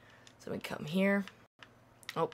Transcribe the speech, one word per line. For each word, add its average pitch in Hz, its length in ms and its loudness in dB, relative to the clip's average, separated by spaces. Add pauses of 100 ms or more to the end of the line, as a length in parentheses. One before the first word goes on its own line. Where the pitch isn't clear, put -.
(380)
So - 140 -10
we 95 80 -4
come - 260 -6
here. 190 400 4 (880)
Oh, 165 180 2